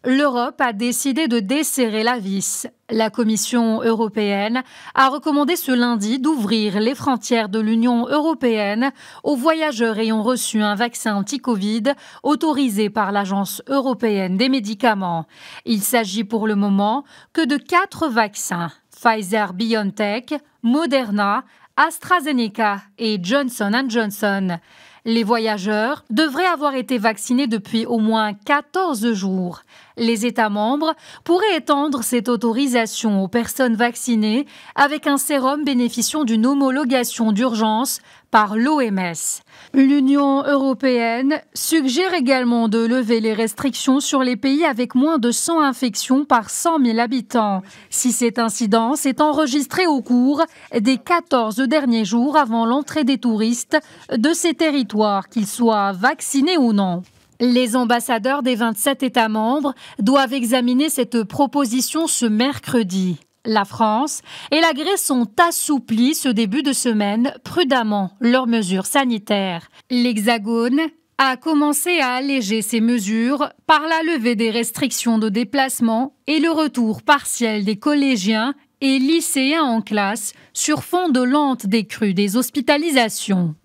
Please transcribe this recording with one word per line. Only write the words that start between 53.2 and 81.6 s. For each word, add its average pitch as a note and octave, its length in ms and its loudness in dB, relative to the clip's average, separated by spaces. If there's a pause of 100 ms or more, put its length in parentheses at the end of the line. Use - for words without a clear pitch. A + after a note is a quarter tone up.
de B3+ 160 2
ces E4+ 220 0
territoires, G#3+ 760 0
qu'ils G#3 200 -2
soient G#3+ 440 2
vaccinés C#4 640 0
ou A#3+ 160 4
non. F#3 300 0 (380)
Les A#3+ 340 2
ambassadeurs B3 680 0
des B3+ 120 2
vingt-sept A#3 480 -2
États A#3+ 280 0
membres A#3+ 440 0 (240)
doivent B3+ 360 2
examiner B3+ 560 2
cette A#3+ 340 -2
proposition C4 840 -2
ce B3 200 -2
mercredi. G#3+ 880 0 (300)
La G#3+ 180 2
France A3+ 560 -2 (300)
et D4+ 100 2
la E4 140 2
Grèce D#4 360 -2
ont B3 160 0 (120)
assoupli C#4+ 760 2
ce - 140 -2
début A#3 340 0
de C4+ 120 0
semaine A3 580 0 (100)
prudemment A3+ 680 0 (100)
leurs B3 260 4
mesures F#3+ 380 0
sanitaires. G3+ 840 -2 (180)
L'Hexagone A#3 920 0 (340)
a C4 220 2
commencé D4+ 640 0
à C4 100 0
alléger B3+ 500 -2
ses A3 220 -2
mesures A#3 680 0 (180)
par D4+ 220 4
la E4 140 0
levée B3 340 0
des A3+ 140 0
restrictions A#3 680 -2
de A3 120 0
déplacement A#3+ 840 0 (140)
et D4+ 140 0
le E4 100 2
retour B3 500 -2
partiel A3 640 0
des G#3 140 -2
collégiens B3+ 720 0 (300)
et C4+ 160 2
lycéens D4 640 0
en A#3 180 0
classe G#3 540 -4 (180)
sur - 320 -2
fond F4+ 240 0
de B3+ 140 2
lente C4 420 0